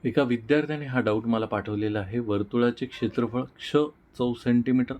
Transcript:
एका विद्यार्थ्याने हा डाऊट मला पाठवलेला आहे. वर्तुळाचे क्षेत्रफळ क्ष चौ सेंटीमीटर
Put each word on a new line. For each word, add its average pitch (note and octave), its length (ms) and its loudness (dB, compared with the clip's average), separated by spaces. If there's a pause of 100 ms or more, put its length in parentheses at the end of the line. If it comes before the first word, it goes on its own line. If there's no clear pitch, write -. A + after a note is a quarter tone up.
एका B2+ 180 2
विद्यार्थ्याने C#3+ 640 0
हा B2+ 140 0
डाऊट A2 260 0
मला A2+ 200 2
पाठवलेला G#2+ 520 -2
आहे. G2+ 200 -4
वर्तुळाचे A#2+ 680 0
क्षेत्रफळ A#2+ 560 -2
क्ष - 340 -6 (420)
चौ B2 160 0
सेंटीमीटर B2 640 2